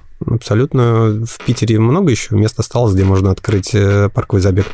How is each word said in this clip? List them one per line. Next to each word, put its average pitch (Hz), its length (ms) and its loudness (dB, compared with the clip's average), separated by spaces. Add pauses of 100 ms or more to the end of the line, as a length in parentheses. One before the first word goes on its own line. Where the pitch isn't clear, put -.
(240)
абсолютно. 113 1000 0
В - 200 -12
Питере 110 340 0
много 143 320 2
еще - 240 -2
мест 107 240 0
осталось, 113 340 0
где 95 100 2
можно 95 280 2
открыть, 95 420 -2
э, 101 400 2
парковый - 280 -2
забег? 95 320 0